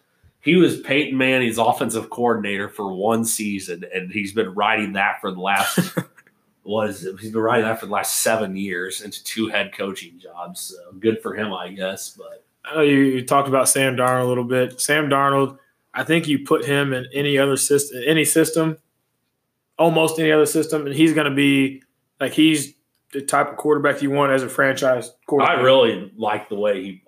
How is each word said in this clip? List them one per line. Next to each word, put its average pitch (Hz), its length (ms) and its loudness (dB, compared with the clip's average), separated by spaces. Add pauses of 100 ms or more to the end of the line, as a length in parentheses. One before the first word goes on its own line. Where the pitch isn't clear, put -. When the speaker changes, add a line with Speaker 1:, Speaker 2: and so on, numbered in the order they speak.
(420)
Speaker 1:
he 156 140 2
was 156 260 4
Peyton 135 360 -2
Manning's 127 400 0
offensive 113 520 0
coordinator 104 600 -2
for 98 240 -8
one 113 320 0
season, 95 580 -6 (100)
and 92 180 -8
he's 98 220 -6
been 95 200 -2
riding 104 400 -2
that 98 260 -2
for 98 120 -6
the 92 100 -12
last, 98 560 -2 (320)
Speaker 2:
<laughs> - 340 -20
Speaker 1:
what 107 260 -2
is 87 140 -12
it? 95 160 -10
He's 110 120 -12
been 110 100 -2
riding 113 240 2
that 113 160 -4
for 113 60 -12
the 104 40 -12
last 98 300 -2
seven 107 340 0
years 95 460 -6
into 104 240 -14
two - 240 -4
head 98 240 -4
coaching 92 460 -10
jobs. 90 420 -14
So - 380 -16
good 110 220 0
for 95 140 -8
him, 104 180 -6
I 90 160 -10
guess. 95 480 -8
But - 260 -20 (200)
Speaker 2:
I 147 120 -10
know 160 60 2
you, 143 200 6
you 131 240 2
talked 139 220 2
about 131 220 2
Sam 135 260 2
Darnold 127 280 2
a - 20 0
little 123 180 0
bit. 123 380 0
Sam 151 280 0
Darnold, 139 480 2 (360)
I 127 100 -6
think 160 240 0
you 143 180 2
put 147 200 2
him 139 280 0
in 127 200 -4
any 143 240 0
other 135 200 2
system, 139 480 0
any 151 200 4
system, 160 520 2 (1000)
almost 160 420 2
any 156 120 2
other 151 160 6
system, 151 380 -2
and 139 100 -6
he's 160 180 6
gonna 147 200 0
be, 139 500 2 (360)
like, 131 140 -4
he's 151 400 2 (400)
the 139 80 -6
type 143 280 0
of - 80 -12
quarterback 143 440 0
you 139 100 0
want 139 200 2
as 135 120 2
a 117 60 -6
franchise 127 640 0 (140)
quarterback. 147 320 2
Speaker 1:
I - 20 0
really 113 560 4
like 107 320 -4
the 107 60 -6
way 101 280 0
he, 98 240 -14